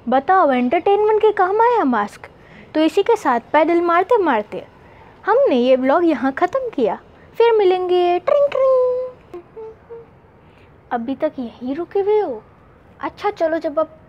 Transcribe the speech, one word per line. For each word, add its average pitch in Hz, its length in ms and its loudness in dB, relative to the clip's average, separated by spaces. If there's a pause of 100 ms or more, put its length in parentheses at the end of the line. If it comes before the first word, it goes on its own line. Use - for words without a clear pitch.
बताओ, 269 440 2
entertainment 403 720 0
के 427 100 4
काम 415 280 0
आया 453 240 2
mask। 220 440 -4 (460)
तो 311 60 0
इसी 320 220 2
के 453 140 2
साथ 247 240 0 (120)
पैडल 320 280 2
मारते 349 380 2
मारते 247 480 -2 (600)
हमने 440 300 2
ये 247 200 4
vlog 277 280 2
यहाँ 269 280 0
ख़त्म 453 380 -4
किया। 240 300 -2 (340)
फिर 466 180 2
मिलेंगे। 359 680 2
ट्रिंग 571 320 0
ट्रिंग। 508 600 0 (1800)
अभी 240 240 -6
तक 294 240 -6
यहीं 247 360 -10
रुके 349 260 -6
हुए 427 200 0
हो? 269 220 -6 (580)
अच्छा 330 300 -8
चलो, 330 280 -2
जब 311 200 -8
आप 311 200 -4 (100)